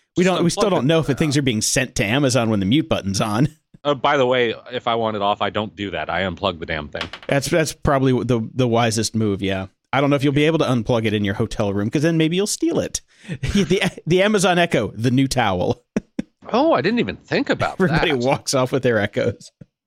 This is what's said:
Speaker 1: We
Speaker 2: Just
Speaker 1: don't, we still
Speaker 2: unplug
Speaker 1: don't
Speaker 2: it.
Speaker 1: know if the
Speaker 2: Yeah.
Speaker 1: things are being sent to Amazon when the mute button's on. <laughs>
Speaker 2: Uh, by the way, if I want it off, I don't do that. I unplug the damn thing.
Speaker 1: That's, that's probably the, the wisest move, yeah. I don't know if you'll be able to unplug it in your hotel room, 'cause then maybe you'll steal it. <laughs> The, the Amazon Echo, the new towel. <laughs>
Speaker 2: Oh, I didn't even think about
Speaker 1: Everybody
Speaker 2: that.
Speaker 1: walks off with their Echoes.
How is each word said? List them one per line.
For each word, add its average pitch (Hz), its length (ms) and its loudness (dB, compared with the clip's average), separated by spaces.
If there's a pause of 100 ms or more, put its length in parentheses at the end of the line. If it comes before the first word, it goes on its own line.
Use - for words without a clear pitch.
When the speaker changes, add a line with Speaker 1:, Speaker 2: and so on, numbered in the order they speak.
(160)
Speaker 1:
We 180 80 2
Speaker 2:
Just 185 120 2
Speaker 1:
don't, 156 80 0
we 170 40 4
still 202 160 0
Speaker 2:
unplug 202 60 2
Speaker 1:
don't 151 140 0
Speaker 2:
it. - 20 2
Speaker 1:
know 165 140 4
if 147 80 -4
the 143 40 2
Speaker 2:
Yeah. 117 60 -2
Speaker 1:
things 147 180 2
are 147 60 2
being 117 180 0
sent - 360 -2
to 120 100 0
Amazon 123 420 2
when 107 120 2
the 95 60 0
mute 139 220 2
button's 95 320 -2
on. 113 320 0
<laughs> - 60 -20 (280)
Speaker 2:
Uh, 147 80 2
by 143 220 2
the 135 80 4
way, 123 300 2 (180)
if 123 160 -6
I 117 60 2
want 110 200 -2
it 104 60 -2
off, 101 220 0
I 101 80 0
don't 104 260 -6
do 98 140 -6
that. 78 180 -6
I 85 140 -2
unplug 92 360 -4
the 80 60 -8
damn 78 240 -8
thing. - 140 -10 (240)
Speaker 1:
That's, 139 240 -2
that's 160 240 0
probably 135 380 2 (120)
the, 117 160 0 (140)
the 127 120 0
wisest 113 480 0
move, 104 280 -2
yeah. 95 240 -4 (260)
I 131 80 0
don't 143 80 2
know 143 80 2
if 127 80 -2
you'll 143 80 2
be 147 140 2
able 165 140 2
to 147 40 2
unplug 117 400 0
it 107 80 0
in 104 100 0
your 98 120 -2
hotel 107 360 -4
room, 101 200 -2
'cause 156 100 0
then 165 160 0
maybe 160 180 2
you'll 196 120 0
steal 320 340 -2
it. - 220 -6 (260)
<laughs> - 0 - (140)
The, 190 500 0 (140)
the 180 160 4
Amazon 196 360 4
Echo, 127 360 0
the 117 160 0
new 131 180 2
towel. 110 600 0
<laughs> - 640 -10
Speaker 2:
Oh, 294 220 2
I 202 80 2
didn't 220 200 0
even 104 160 -4
think 226 340 -4
about - 240 -2
Speaker 1:
Everybody 160 380 2
Speaker 2:
that. 127 80 0
Speaker 1:
walks 135 340 -2
off 127 180 0
with 131 100 -2
their 120 160 2
Echoes. 110 540 -4 (340)